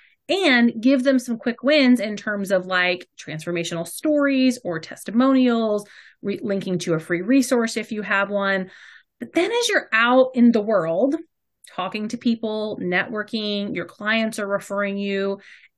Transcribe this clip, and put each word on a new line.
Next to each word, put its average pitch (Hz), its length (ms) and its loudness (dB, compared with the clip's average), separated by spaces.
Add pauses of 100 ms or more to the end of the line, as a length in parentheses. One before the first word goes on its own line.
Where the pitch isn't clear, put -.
(280)
and 262 520 2
give 262 220 4
them 269 160 2
some 240 180 -4
quick 233 280 -6
wins 262 340 4
in 208 180 -6
terms 202 360 -4
of, 185 120 2
like, 180 440 -2 (100)
transformational 170 680 -6
stories 277 760 2
or 170 160 -6
testimonials, 233 1040 0 (380)
re-, 202 180 -4
linking 190 380 -2
to 170 160 -2
a 160 60 -2
free 175 220 -4
resource 240 540 2
if 214 140 -6
you 208 120 -6
have 196 280 0
one. 196 400 -2 (480)
But - 140 -12
then 359 180 0
as 466 180 0
you're 392 240 0
out 254 420 4
in 240 180 8
the 220 100 2
world, 202 540 2 (580)
talking 214 340 -6
to 240 80 -6
people, 220 640 -2
networking, 202 920 -4
your 175 100 -6
clients 220 540 -4
are 202 80 -4
referring 196 500 -4
you, 196 440 -4 (380)